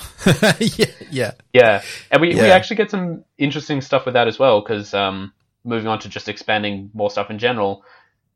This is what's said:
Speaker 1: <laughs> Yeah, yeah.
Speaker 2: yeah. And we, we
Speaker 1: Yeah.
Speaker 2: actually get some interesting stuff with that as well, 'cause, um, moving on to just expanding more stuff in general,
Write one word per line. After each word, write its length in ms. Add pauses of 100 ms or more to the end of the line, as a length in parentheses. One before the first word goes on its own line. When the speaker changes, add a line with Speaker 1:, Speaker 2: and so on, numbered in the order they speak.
(260)
Speaker 1:
<laughs> 340
Yeah, 260 (240)
yeah. 220 (220)
Speaker 2:
yeah. 280 (300)
And 100
we, 80
we 60
Speaker 1:
Yeah. 120
Speaker 2:
actually 300
get 140
some 320 (140)
interesting 440
stuff 240
with 100
that 120
as 100
well, 240
'cause, 320
um, 380 (320)
moving 240
on 120
to 100
just 200
expanding 640
more 160
stuff 220
in 80
general, 440 (520)